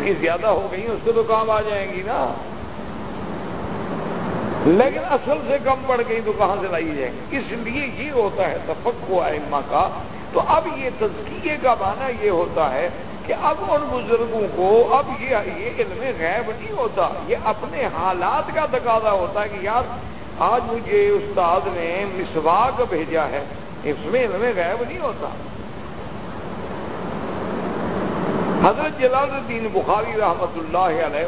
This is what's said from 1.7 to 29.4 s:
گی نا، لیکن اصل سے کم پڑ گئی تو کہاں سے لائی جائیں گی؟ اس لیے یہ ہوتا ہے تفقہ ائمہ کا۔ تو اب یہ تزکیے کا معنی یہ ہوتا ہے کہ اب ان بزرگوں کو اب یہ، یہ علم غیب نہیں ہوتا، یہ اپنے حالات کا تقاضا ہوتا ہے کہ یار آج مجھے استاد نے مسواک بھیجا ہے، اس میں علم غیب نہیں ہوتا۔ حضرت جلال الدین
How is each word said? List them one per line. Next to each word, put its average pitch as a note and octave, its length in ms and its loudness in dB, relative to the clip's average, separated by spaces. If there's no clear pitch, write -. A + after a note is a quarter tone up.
گی F3+ 140 -6
نا، G#3 280 -2
لیکن G#3+ 340 6
اصل C#4 280 0
سے C4+ 160 2
کم C4+ 100 2
پڑ B3+ 220 2
گئی A3+ 160 -2
تو G#3+ 140 0
کہاں G3 220 2
سے F#3 100 -2
لائی D#3+ 260 -2
جائیں C3 160 -2
گی؟ A#2 240 -8
اس A3 160 -4
لیے A#3 520 -4
یہ D4+ 60 -6
ہوتا G3 400 2
ہے C#3 160 -4
تفقہ F3 460 -2
ائمہ D3+ 440 0
کا۔ D#3 180 4
تو - 140 4
اب D#4+ 200 4
یہ C4 220 -2
تزکیے A3 640 -2
کا B3+ 180 6
معنی G#3+ 460 0
یہ G#3 40 6
ہوتا E3 440 2
ہے D#3 140 0
کہ - 160 0
اب D#4 140 4
ان D4+ 120 4
بزرگوں A3+ 500 0
کو G#3+ 380 8
اب B3+ 280 2
یہ، B3+ 140 2
یہ G#3 220 -4
علم G3 240 -2
غیب G#3 420 0
نہیں G#3+ 160 -6
ہوتا، G3+ 320 2
یہ D4+ 160 2
اپنے A#3+ 400 0
حالات F#3 720 0
کا D#4 160 2
تقاضا A3+ 400 4
ہوتا G3 320 2
ہے G#3 60 -2
کہ G3+ 120 -6
یار G#3+ 220 2
آج G#3 220 6
مجھے G#3 360 4
استاد F#3+ 580 4
نے F3+ 380 -2
مسواک F#3 720 2
بھیجا D#3+ 360 2
ہے، C#3 200 -2
اس D3 200 0
میں G#3+ 160 2
علم G#3 240 0
غیب F#3 320 0
نہیں E4+ 100 -8
ہوتا۔ A3+ 300 -4
حضرت C#4+ 360 2
جلال C4 300 4
الدین A#3 420 -4